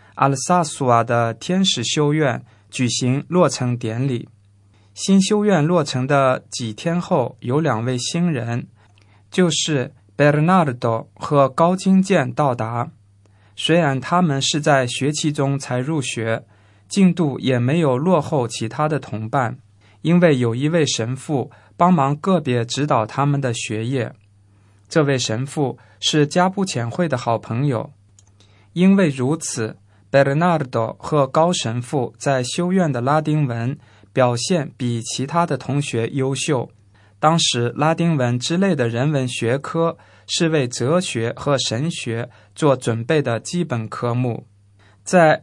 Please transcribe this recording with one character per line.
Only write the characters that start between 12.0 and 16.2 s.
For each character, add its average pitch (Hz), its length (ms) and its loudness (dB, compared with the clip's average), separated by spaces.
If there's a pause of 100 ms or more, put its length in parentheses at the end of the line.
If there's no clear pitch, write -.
健 156 300 0
到 139 200 0
达。 117 380 -4 (640)
虽 160 240 0
然 139 220 2
他 175 200 0
们 143 220 2
是 151 180 -2
在 139 280 2
学 135 240 -2
期 147 180 -2
中 139 260 0
才 127 220 -4
入 143 240 -2
学， 113 420 -4 (440)